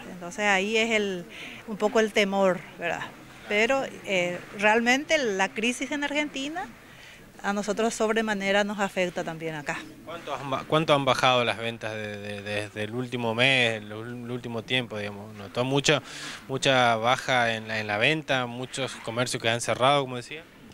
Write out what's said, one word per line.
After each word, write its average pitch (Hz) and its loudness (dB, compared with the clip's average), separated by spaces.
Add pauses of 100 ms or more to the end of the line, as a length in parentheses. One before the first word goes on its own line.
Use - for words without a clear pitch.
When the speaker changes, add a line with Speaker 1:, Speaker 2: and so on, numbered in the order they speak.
(120)
Speaker 1:
Entonces 180 -6
ahí 202 2
es 226 2
el, 202 0 (420)
un 214 -8
poco 214 2
el 220 4
temor, 196 4 (200)
¿verdad? 165 -4 (440)
Pero, 240 2 (220)
eh, 175 0 (180)
realmente 240 4
la 196 0
crisis 247 -4
en 294 -2
Argentina 294 -4 (760)
a 202 0
nosotros 208 0
sobremanera 214 2
nos 202 -4
afecta 185 0
también 160 -6
acá. 156 -6 (280)
Speaker 2:
¿Cuánto 165 -10
han 139 -6
ba-, 135 -2
cuánto 156 6
han 139 4
bajado 127 4
las 107 0
ventas 113 -6
de, 107 -6
de, 104 -8
desde 104 -4
el 107 -6
último 120 -2
mes, 120 4
el 104 -12
ul-, 120 -10
el 120 -6
último 120 -6
tiempo, 120 -2
digamos? 101 -8
¿Notó 104 -4
mucha, 139 2 (460)
mucha 127 4
baja 120 2
en 110 -6
la, 110 -4
en 107 -4
la 104 0
venta, 135 2
muchos 127 -6 (100)
comercios 120 -2
que 117 2
han 117 2
cerrado, 127 4
como 127 -6
decía? 151 -10 (320)